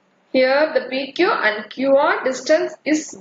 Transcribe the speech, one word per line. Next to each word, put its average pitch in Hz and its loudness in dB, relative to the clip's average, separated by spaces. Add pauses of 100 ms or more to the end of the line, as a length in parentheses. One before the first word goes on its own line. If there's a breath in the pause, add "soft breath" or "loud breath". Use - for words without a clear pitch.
(340)
here 269 2
the - -2
P 269 -6
Q 370 2
and 214 -2
Q 269 2
R 330 2
distance 311 -2 (100)
is 302 -2